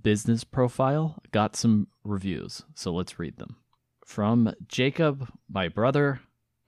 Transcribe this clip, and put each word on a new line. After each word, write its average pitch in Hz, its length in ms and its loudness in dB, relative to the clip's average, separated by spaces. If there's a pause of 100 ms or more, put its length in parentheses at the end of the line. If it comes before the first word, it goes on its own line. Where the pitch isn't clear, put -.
business 113 420 2
profile 135 760 -2 (100)
got 107 240 0
some 110 300 4 (180)
reviews, 95 600 -6 (100)
so - 180 -6
let's 90 260 -4
read 82 200 -8
them. - 180 -14 (480)
From 110 480 2 (160)
Jacob, 139 580 0 (240)
my 180 180 -2
brother, 135 520 0 (480)